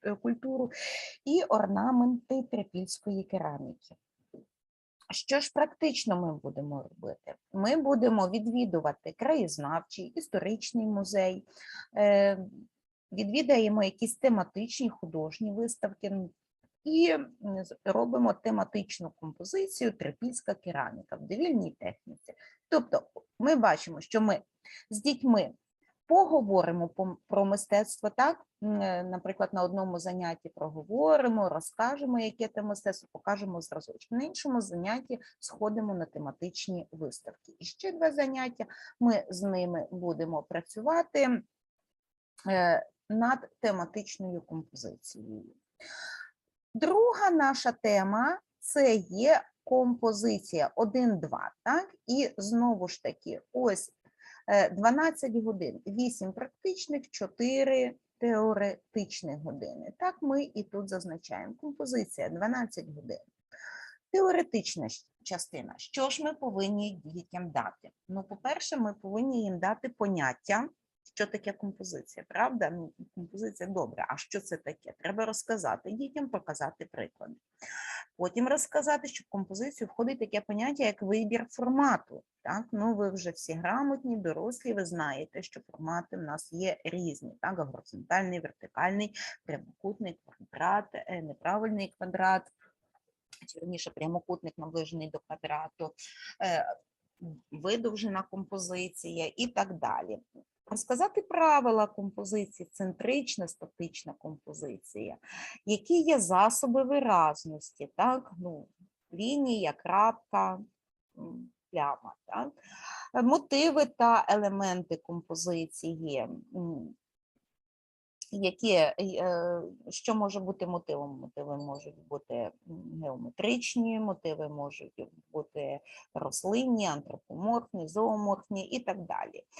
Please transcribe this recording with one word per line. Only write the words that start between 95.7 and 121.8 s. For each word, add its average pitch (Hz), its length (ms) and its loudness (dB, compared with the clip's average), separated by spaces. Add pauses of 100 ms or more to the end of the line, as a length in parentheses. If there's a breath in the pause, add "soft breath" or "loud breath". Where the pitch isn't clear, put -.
е, 170 340 0 (760)
видовжена 202 800 -2
композиція 180 1080 -6
і 240 100 0
так 196 320 -2
далі. 90 400 -4 (520)
Розказати 320 520 0
правила 285 640 6
композиції, 202 880 -6
центрична, 202 760 -4
статична - 640 -12
композиція, 143 1040 -12 (500 loud breath)
які 214 340 4
є 302 200 6
засоби 220 640 4
виразності, 165 1120 2
так? 254 420 2
Ну, 170 300 -10 (440)
лінія, 220 600 0
крапка, 196 880 2 (580)
м, 123 320 -14 (200)
пляма, 143 440 -4 (120)
так? 277 260 -6 (720 loud breath)
Мотиви 285 640 6
та 233 420 6
елементи 196 680 2
композиції, 165 1200 -4 (360)
м, 165 400 -6 (1400)
які, 196 400 2
е, 175 920 2 (260)
що 220 260 -2
може 202 260 0
бути 185 260 -6
мотивом? 143 540 -6
Мотиви 143 360 -10
можуть 147 520 -12